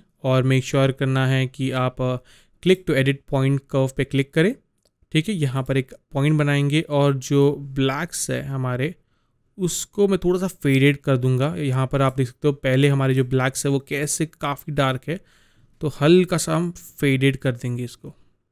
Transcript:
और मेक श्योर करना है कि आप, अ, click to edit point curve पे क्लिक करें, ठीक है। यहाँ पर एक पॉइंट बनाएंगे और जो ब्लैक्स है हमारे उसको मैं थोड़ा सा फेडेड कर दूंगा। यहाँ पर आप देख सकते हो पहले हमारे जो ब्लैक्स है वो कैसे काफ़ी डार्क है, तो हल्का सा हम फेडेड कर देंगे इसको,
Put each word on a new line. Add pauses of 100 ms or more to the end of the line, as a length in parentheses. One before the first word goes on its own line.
(240)
और
मेक
श्योर
करना
है
कि
आप,
अ, (460)
click
to
edit (100)
point (140)
curve
पे
क्लिक
करें, (580)
ठीक
है।
यहाँ
पर
एक (180)
पॉइंट
बनाएंगे
और
जो (220)
ब्लैक्स
है
हमारे (640)
उसको
मैं
थोड़ा
सा
फेडेड
कर
दूंगा।
यहाँ
पर
आप
देख
सकते
हो
पहले
हमारे
जो
ब्लैक्स
है
वो (100)
कैसे (140)
काफ़ी
डार्क
है, (640)
तो
हल्का
सा
हम
फेडेड
कर
देंगे
इसको, (380)